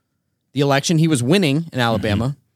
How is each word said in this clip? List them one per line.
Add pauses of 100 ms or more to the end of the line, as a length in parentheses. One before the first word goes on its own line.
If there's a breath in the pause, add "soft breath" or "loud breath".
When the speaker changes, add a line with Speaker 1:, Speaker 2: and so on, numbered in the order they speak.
(540)
Speaker 1:
the
election.
He
was
winning
in
Alabama.
Speaker 2:
Mm-hmm. (180)